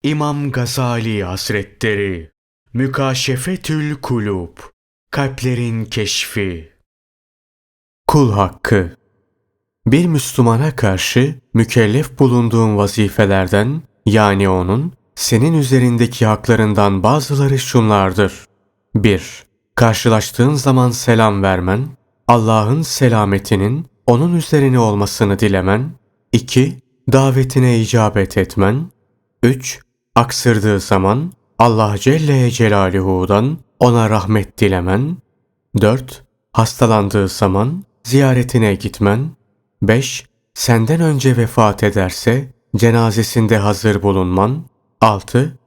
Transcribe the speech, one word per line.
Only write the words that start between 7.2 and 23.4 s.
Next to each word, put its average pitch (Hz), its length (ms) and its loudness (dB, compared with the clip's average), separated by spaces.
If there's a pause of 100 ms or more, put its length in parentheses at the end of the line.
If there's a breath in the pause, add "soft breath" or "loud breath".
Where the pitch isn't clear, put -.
Kul 135 260 2
hakkı. 95 640 -2 (920)
Bir 151 200 2
Müslümana 135 680 0
karşı 117 580 -2 (200)
mükellef 113 640 0
bulunduğun 117 580 2
vazifelerden, 101 1040 0 (240)
yani 101 420 2
onun 95 440 -2 (220)
senin 135 400 0
üzerindeki 123 720 2
haklarından 104 760 0
bazıları 135 560 0
şunlardır. 101 720 0 (640)
Bir, 98 500 -2 (300)
karşılaştığın 117 800 0
zaman 127 360 2
selam 110 520 0
vermen, 95 440 -2 (420)
Allah'ın 113 540 2
selametinin 110 1040 0 (200)